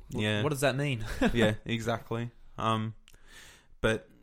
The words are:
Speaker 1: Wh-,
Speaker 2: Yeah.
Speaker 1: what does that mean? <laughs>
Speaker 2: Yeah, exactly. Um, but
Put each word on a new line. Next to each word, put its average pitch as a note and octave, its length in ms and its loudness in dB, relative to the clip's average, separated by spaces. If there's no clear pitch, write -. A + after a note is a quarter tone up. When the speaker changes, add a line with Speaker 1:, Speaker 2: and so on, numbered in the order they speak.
Speaker 1:
Wh-, B2 80 -2
Speaker 2:
Yeah. G#2+ 220 2
Speaker 1:
what C#3 80 0
does C3+ 120 -2
that C3+ 140 4
mean? C3+ 280 -2
<laughs> B3 120 4
Speaker 2:
Yeah, G#2+ 220 4
exactly. A#2 640 -4
Um, A2 360 0
but A2 280 2